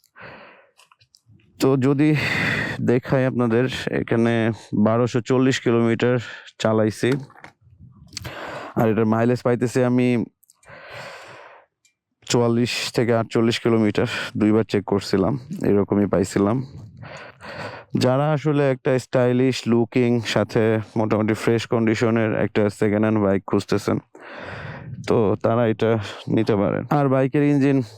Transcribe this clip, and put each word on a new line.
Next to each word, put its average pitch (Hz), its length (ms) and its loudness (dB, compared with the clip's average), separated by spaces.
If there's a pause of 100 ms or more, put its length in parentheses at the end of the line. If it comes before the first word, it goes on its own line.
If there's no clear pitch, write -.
(1600)
তো 139 180 4
যদি 143 380 2 (680)
দেখাই 127 440 0
আপনাদের, 123 440 0 (180)
এখানে 117 640 0 (220)
বারোশো 113 480 2
চল্লিশ 131 380 2
কিলোমিটার 117 600 2 (400)
চালাইছি, 110 520 0 (1600)
আর 113 140 2
এটার 110 160 2
মাইলেজ 117 360 0
পাইতেছি 123 420 0
আমি 123 420 2 (2000)
চুয়াল্লিশ 120 680 0
থেকে 120 200 2
আটচল্লিশ 113 440 0
কিলোমিটার। 113 460 2 (320)
দুইবার 107 260 4
চেক 104 200 -2
করছিলাম, 101 560 0 (260)
এরকমই 101 400 2
পাইছিলাম। 101 580 0 (1300)
যারা 135 340 2
আসলে 143 400 2
একটা 131 280 0
স্টাইলিশ 123 680 0
লুকিং 120 580 2
সাথে 110 540 0 (180)
মোটামুটি 107 360 0
ফ্রেশ 113 340 0
কন্ডিশনের 113 680 0
একটা 104 340 0
সেকেন্ড 104 300 0
হ্যান্ড 110 200 2
বাইক 98 280 2
খুঁজতেছেন, 104 500 -2 (1120)
তো 107 360 2
তারা 113 240 2
এটা 110 320 0 (280)
নিতে 110 280 0
পারেন। 71 340 0
আর 143 200 2
বাইকের 135 340 0
ইঞ্জিন 139 380 2 (160)